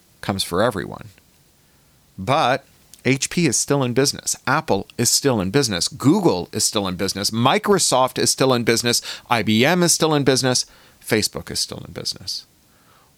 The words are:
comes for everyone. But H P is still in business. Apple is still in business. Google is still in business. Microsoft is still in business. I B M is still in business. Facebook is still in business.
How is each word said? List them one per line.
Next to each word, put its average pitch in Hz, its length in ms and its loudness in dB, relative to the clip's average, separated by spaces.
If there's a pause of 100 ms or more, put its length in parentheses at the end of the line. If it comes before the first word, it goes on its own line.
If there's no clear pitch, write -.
(200)
comes 98 220 -4
for 90 200 -2
everyone. 104 460 -4 (1080)
But 127 440 0 (440)
H 131 240 0
P 170 160 0
is 117 100 0
still 143 260 0
in 123 120 -2
business. 131 420 -2 (100)
Apple 127 400 0 (120)
is 120 100 0
still 123 320 2
in 92 100 -2
business. 113 380 -2
Google 127 640 2
is 107 100 -4
still 101 240 0
in 92 100 -4
business. 98 340 -4
Microsoft 131 880 2
is - 120 0
still 135 220 2
in 120 120 0
business. 117 360 2 (300)
I 117 120 2
B 110 220 4
M 175 180 4
is 170 100 4
still 160 200 0
in 143 120 2
business. 127 420 2 (360)
Facebook - 480 -4
is - 100 -6
still - 260 -8
in - 80 -16
business. - 500 -10 (720)